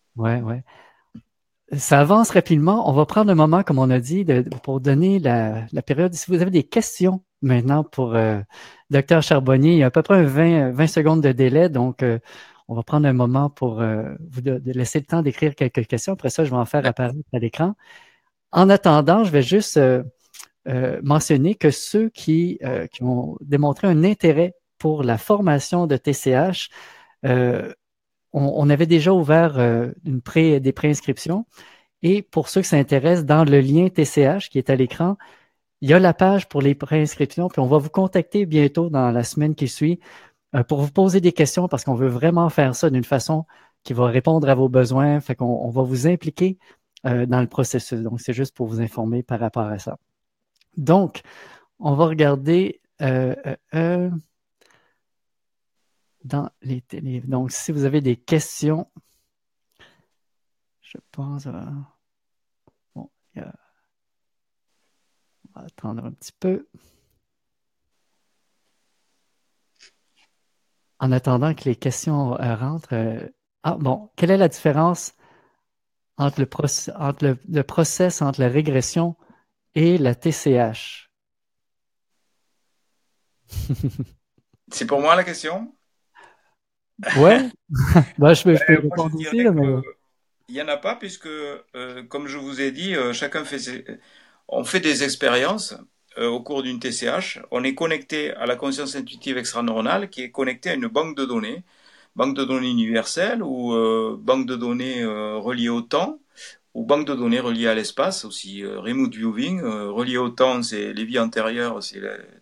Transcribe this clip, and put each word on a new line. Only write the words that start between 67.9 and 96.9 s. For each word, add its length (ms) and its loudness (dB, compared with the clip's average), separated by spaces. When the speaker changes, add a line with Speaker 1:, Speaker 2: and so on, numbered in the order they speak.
Speaker 1:
En 120 0
attendant 420 0
que 120 -12
les 100 0
questions, 640 -4
euh, 160 -4
rentrent, 380 -8
euh, 340 -6
ah, 160 -4
bon, 360 -2
quelle 160 2
est 60 4
la 120 4
différence 640 0
entre 240 -2
le 40 0
proc-, 520 -4
entre 280 -4
le, 120 0
le 140 0
process, 580 -2
entre 200 -2
la 80 4
régression 640 0
et 220 4
la 180 2
T 180 -2
C 200 0
H ? 540 -2
<laughs> 560 -6
Speaker 2:
C'est 140 -8
pour 140 -2
moi 160 2
la 80 2
question ? 500 -10
Speaker 1:
Ouais. 320 6
<laughs> 480 2
Bah, 160 8
je 100 2
peux, 120 6
je 120 4
Speaker 2:
Ben, 140 6
Speaker 1:
peux 60 0
Speaker 2:
moi, 100 -6
je 60 0
Speaker 1:
répondre 120 -6
Speaker 2:
dirais 140 -10
Speaker 1:
aussi, 140 0
là, 80 4
mais 300 0
Speaker 2:
que 140 -14
il 60 -16
y 60 -8
en 60 -10
a 80 -4
pas 200 -6
puisque, 320 -16
euh, 800 -14
comme 180 -10
je 100 -12
vous 220 -12
ai 120 -4
dit, 240 -6
euh, 180 -2
chacun 320 -8
fait 140 -10
ses, 260 -14
on 160 -4
fait 160 -2
des 220 0
expériences, 720 -2
euh, 100 -4
au 140 -6
cours 220 -8
d'une 160 -8
T 120 -8